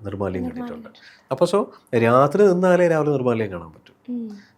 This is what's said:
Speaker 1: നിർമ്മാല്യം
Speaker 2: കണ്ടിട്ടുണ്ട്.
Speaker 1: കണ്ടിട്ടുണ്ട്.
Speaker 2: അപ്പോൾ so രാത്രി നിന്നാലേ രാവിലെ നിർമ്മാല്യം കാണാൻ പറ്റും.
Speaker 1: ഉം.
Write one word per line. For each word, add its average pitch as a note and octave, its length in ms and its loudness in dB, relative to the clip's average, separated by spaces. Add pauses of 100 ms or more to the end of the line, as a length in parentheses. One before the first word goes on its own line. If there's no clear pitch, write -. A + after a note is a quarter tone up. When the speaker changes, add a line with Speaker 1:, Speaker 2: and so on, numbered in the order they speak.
Speaker 1:
നിർമ്മാല്യം G2 400 -6
Speaker 2:
കണ്ടിട്ടുണ്ട്. B3 440 -12
Speaker 1:
കണ്ടിട്ടുണ്ട്. - 680 -4
Speaker 2:
അപ്പോൾ G#3+ 40 0
so - 400 -4
രാത്രി C#3+ 440 4
നിന്നാലേ F3+ 420 4
രാവിലെ D3+ 240 0
നിർമ്മാല്യം A#2 400 -2
കാണാൻ E2 200 -14
പറ്റും. - 420 -16
Speaker 1:
ഉം. A3+ 160 -10 (280)